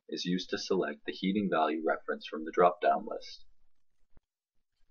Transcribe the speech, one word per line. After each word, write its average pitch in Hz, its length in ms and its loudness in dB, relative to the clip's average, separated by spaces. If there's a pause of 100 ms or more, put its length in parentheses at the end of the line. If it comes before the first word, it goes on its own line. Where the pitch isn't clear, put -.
is - 160 -8
used 90 280 -2
to 101 60 -2
select 85 480 -2
the - 60 -4
heating 95 400 0
value 80 340 2
reference 73 400 -2
from 78 200 -8
the 80 80 -8
drop-down - 520 4
list. - 380 -10 (1500)